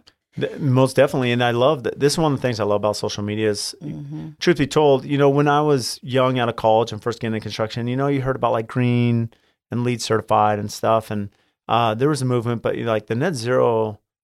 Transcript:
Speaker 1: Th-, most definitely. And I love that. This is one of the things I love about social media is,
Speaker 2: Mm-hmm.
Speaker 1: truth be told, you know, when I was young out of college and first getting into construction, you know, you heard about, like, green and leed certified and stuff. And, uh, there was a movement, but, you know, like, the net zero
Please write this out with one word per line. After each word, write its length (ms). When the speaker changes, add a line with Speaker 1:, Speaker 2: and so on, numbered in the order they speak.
Speaker 1:
Th-, 200
most 360
definitely. 360
And 120
I 80
love 320
that. 160
This 140
is 60
one 140
of 60
the 40
things 160
I 40
love 180
about 140
social 280
media 260
is, 340
Speaker 2:
Mm-hmm. 460
Speaker 1:
truth 200
be 80
told, 380
you 120
know, 120
when 180
I 140
was 420
young 360
out 100
of 60
college 360
and 100
first 180
getting 160
into 80
construction, 440
you 100
know, 100
you 140
heard 140
about, 180
like, 140
green 640
and 120
leed 180
certified 580
and 120
stuff. 400
And, 180
uh, 260
there 160
was 120
a 40
movement, 380
but, 120
you 100
know, 60
like, 160
the 80
net 200
zero 640